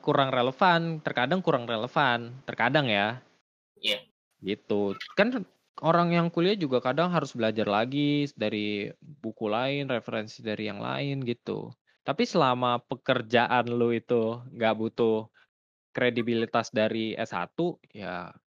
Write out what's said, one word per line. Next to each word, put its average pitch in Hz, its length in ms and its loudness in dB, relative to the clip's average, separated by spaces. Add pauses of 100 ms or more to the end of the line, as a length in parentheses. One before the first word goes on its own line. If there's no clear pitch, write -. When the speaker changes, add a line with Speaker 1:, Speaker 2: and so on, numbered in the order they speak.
Speaker 1:
kurang 139 320 2
relevan. 165 720 2
Terkadang 156 400 0
kurang 127 240 0
relevan, 120 640 0 (160)
terkadang 131 400 2
ya. 107 320 0 (640)
Speaker 2:
Iya. 104 160 -4 (400)
Speaker 1:
Gitu. 101 560 -4 (160)
Kan 220 320 0 (400)
orang 170 320 4
yang 170 160 2
kuliah 185 240 2
juga 131 240 0
kadang 156 320 0
harus 147 240 -2
belajar 110 320 0
lagi 143 640 2
dari 104 640 -4
buku - 480 -10
lain, 131 480 -2
referensi 113 480 -6
dari 107 320 -4
yang 101 80 -10
lain 135 400 -4
gitu. 107 480 -6 (320)
Tapi 147 240 -2
selama 123 560 2
pekerjaan 120 880 0
lu 120 240 2
itu 117 480 0 (160)
nggak 110 160 2
butuh 110 560 0 (640)
kredibilitas 117 800 0
dari 110 400 0
S 110 240 -6
satu, 160 400 -4 (160)
ya 90 400 -10 (180)